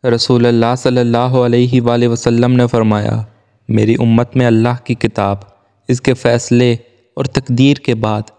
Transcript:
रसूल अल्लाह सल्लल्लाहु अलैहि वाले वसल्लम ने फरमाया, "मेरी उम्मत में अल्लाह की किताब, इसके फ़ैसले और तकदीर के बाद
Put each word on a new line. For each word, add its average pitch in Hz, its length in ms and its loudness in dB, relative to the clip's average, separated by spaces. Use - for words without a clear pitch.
रसूल 120 420 2
अल्लाह 117 300 2
सल्लल्लाहु 123 640 0
अलैहि 123 400 0
वाले 120 260 0
वसल्लम 117 440 0
ने 123 160 2
फरमाया, 113 480 0
"मेरी 110 280 2
उम्मत 120 400 0
में 127 100 2
अल्लाह 117 300 2
की 123 100 -4
किताब, 101 440 -4
इसके 127 260 -2
फ़ैसले 120 540 0
और 143 120 -4
तकदीर 135 580 0
के 120 100 0
बाद 107 420 -4